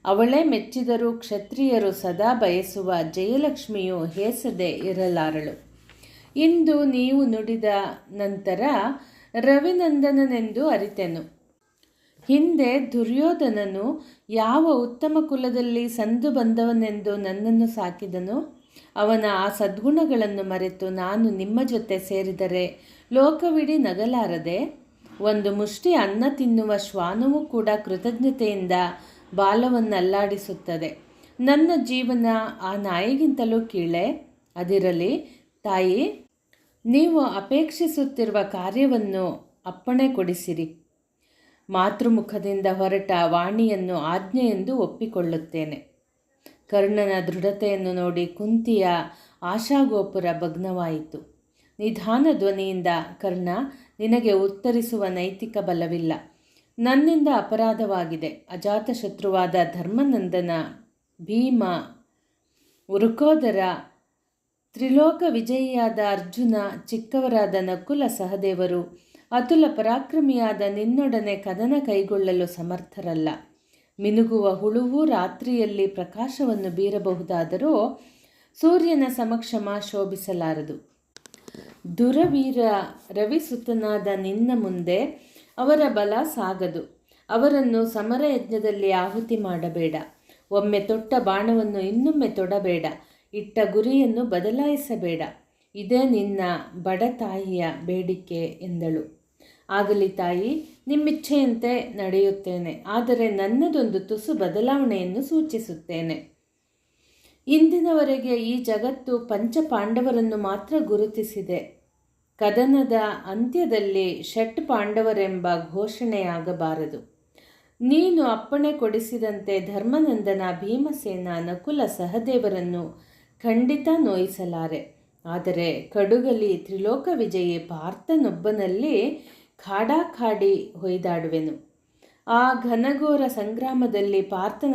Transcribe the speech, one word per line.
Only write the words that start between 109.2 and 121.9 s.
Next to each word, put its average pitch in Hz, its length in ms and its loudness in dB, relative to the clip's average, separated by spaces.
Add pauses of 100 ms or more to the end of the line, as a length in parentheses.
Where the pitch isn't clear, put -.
ಪಾಂಡವರನ್ನು 226 680 0
ಮಾತ್ರ 202 420 -4
ಗುರುತಿಸಿದೆ. 208 800 -2 (800)
ಕದನದ 240 540 4 (320)
ಅಂತ್ಯದಲ್ಲಿ 202 1000 0
ಷಟ್ 226 460 -4
ಪಾಂಡವರೆಂಬ 208 800 0 (220)
ಘೋಷಣೆಯಾಗಬಾರದು. 170 1500 -4 (640)
ನೀನು 320 420 4
ಅಪ್ಪಣೆ 277 500 0
ಕೊಡಿಸಿದಂತೆ 220 880 -2
ಧರ್ಮನಂದನ, 202 800 0 (220)
ಭೀಮಸೇನ, 214 640 -2 (120)
ನಕುಲ 180 460 -4
ಸಹದೇವರನ್ನು 185 1200 -2 (380)